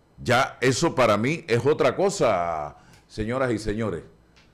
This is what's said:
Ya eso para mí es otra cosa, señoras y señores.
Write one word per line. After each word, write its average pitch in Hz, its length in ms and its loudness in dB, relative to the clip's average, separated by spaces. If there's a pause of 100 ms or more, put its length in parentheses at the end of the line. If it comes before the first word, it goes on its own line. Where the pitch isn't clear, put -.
(180)
Ya 120 420 0
eso 131 360 0
para 110 220 4
mí 147 300 -2
es 117 160 0
otra 147 320 2
cosa, 87 840 0 (300)
señoras 123 440 -4
y 107 80 -2
señores. 104 420 -4 (520)